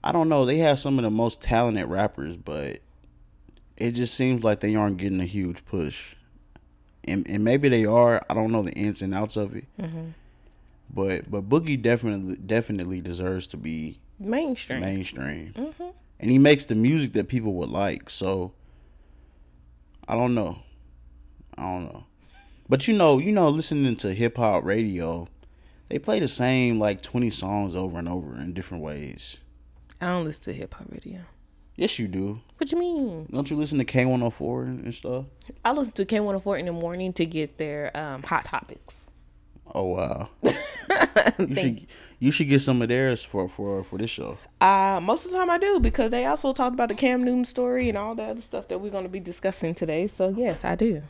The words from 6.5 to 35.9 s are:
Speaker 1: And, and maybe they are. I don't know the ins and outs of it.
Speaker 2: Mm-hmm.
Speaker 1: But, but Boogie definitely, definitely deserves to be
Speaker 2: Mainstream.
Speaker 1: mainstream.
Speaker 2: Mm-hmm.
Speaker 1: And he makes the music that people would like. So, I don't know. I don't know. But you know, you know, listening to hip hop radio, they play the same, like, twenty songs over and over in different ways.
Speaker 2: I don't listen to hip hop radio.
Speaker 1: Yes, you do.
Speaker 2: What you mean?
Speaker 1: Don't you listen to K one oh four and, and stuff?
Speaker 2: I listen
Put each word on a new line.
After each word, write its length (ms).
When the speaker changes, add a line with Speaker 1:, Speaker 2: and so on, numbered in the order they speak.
Speaker 1:
And, 220
and 160
maybe 260
they 160
are. 440
I 40
don't 180
know 100
the 120
ins 280
and 120
outs 220
of 200
it. 100
Speaker 2:
Mm-hmm. 280
Speaker 1:
But, 380
but 180
Boogie 320
definitely, 540
definitely 680
deserves 460
to 100
be 420
Speaker 2:
Mainstream. 640
Speaker 1:
mainstream. 760
Speaker 2:
Mm-hmm. 320
Speaker 1:
And 120
he 60
makes 280
the 100
music 380
that 140
people 280
would 140
like. 400
So, 440
I 80
don't 200
know. 240
I 60
don't 220
know. 180
But 180
you 80
know, 220
you 160
know, 160
listening 480
to 160
hip 240
hop 260
radio, 640
they 100
play 200
the 80
same, 520
like, 220
twenty 300
songs 440
over 240
and 80
over 280
in 180
different 300
ways. 540
Speaker 2:
I 80
don't 180
listen 180
to 100
hip 220
hop 140
radio. 300
Speaker 1:
Yes, 220
you 100
do. 320
Speaker 2:
What 120
you 60
mean? 540
Speaker 1:
Don't 180
you 80
listen 220
to 40
K 220
one 160
oh 80
four 340
and, 220
and 80
stuff? 320
Speaker 2:
I 60
listen 220